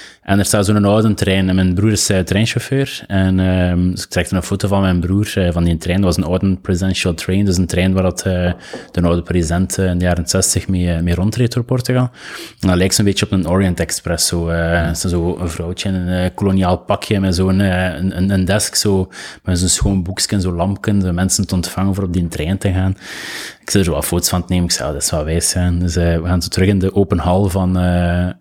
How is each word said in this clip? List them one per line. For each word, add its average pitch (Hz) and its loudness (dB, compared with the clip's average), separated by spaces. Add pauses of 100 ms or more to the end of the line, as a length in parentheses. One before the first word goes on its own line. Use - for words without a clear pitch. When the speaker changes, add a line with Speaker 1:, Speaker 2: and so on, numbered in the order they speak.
(220)
Speaker 1:
En 98 0
er 98 2
staat 104 2
zo'n 104 4
oude 107 4
trein. 95 0
En 92 2
mijn 92 4
broer 101 2
is, - 0
eh, 98 2
treinchauffeur. 120 -2
En, 95 2
ehm, 90 2
dus 90 -6
ik - -12
trek - -2
een 92 0
foto 98 -2
van 98 2
mijn 92 2
broer, 98 0
eh, 90 0
van 85 0
die 85 2
trein. 87 -2
Dat 101 2
was 87 2
een 80 -2
oude 92 0
presidential 92 -2
train. 95 -2
Dus 95 2
een 90 2
trein 92 0
waar 95 2
dat, 90 -2
eh, 90 0 (380)
de - -2
oude 85 2
president, 87 0
eh, 95 2
in 87 0
de 90 0
jaren 87 0
zestig - 0
mee, 90 0
eh, 82 0
mee 87 2
rondreed 107 0
door 120 -2
Portugal. 127 0 (500)
En 95 0
dat 90 4
lijkt 92 2
zo'n 107 2
beetje 101 2
op - -4
een 90 0
Orient 92 2
Express. - -4
Zo, 85 -2
eh, 82 -2
Speaker 2:
Ja. 85 0
Speaker 1:
zo, 95 -4
zo 87 0
een 87 -4
vrouwtje 87 -6
in 95 -2
een, 90 0
eh, 92 0
koloniaal 95 2
pakje - -2
met 95 2
zo'n, 92 2
eh, 92 0
een, 92 -2
een, 95 0
een 95 2
desk, 101 0
zo, 95 0 (340)
met 90 0
zo'n 90 2
schoon 98 0
boekje, - -2
zo'n 90 -2
lampje, 98 0
de 92 0
mensen 92 0
te - -4
ontvangen 92 -2
voor 98 -2
op 90 -4
die 87 0
trein 82 -2
te 98 0
gaan. 92 2 (720)
Ik - -12
zit 101 4
er 92 2
zo 85 0
wat 73 -2
foto's 87 -2
van 90 0
te 85 -4
nemen. 90 2
Ik 82 -2
zei, 69 -4
"Ah, 78 -4
dat 69 -6
is - -2
wel 76 -2
wijs 82 0
zijn." 90 0
Dus, 87 0
eh, 85 2
we 82 -4
gaan 90 0
zo - -6
terug 95 2
in 101 2
de 92 0
open 98 2
hal 92 2
van, 92 0
eh, 87 2 (140)